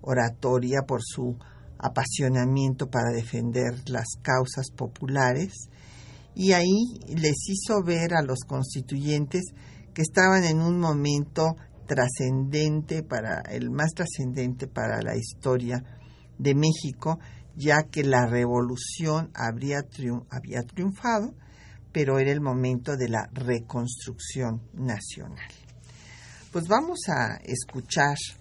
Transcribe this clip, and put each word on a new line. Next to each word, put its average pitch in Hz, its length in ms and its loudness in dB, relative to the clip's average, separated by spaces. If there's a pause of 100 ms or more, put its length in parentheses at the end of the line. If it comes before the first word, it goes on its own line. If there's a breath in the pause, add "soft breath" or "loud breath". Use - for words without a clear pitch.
oratoria, 127 840 2
por 127 160 0
su 123 340 -4 (420 loud breath)
apasionamiento 131 1080 2
para 120 220 2
defender 120 640 -2 (120)
las 117 200 -4 (160)
causas 131 540 0
populares, 135 920 0 (680 loud breath)
y 190 180 4
ahí 190 480 4 (160)
les 151 200 2 (120)
hizo 196 340 0
ver 170 320 0
a 160 80 4
los 131 240 -2
constituyentes 143 1040 -2 (400 loud breath)
que 160 100 0
estaban 185 420 6
en 160 160 4
un 175 180 4
momento 147 760 2 (300 loud breath)
trascendente 139 1160 0
para, 110 380 -4 (100)
el 120 200 -4
más 147 240 0
trascendente 127 760 -4
para 113 340 -2
la 110 140 -2
historia 123 680 -2 (560 loud breath)
de 139 160 4
México, 156 640 0 (380 loud breath)
ya 147 340 4
que 151 140 0
la 127 220 6
revolución 123 1080 0
habría 123 460 -2
triun-, 123 500 -6
había 123 320 -6
triunfado, 208 720 -2 (580 loud breath)
pero 135 280 2
era 135 100 4
el 147 100 2
momento 127 560 0
de 127 120 0
la 113 240 0
reconstrucción 120 1300 -4 (120)
nacional. - 720 -8 (1040 loud breath)
Pues 170 160 -4
vamos 311 400 2
a 123 340 0
escuchar 135 720 -2 (240)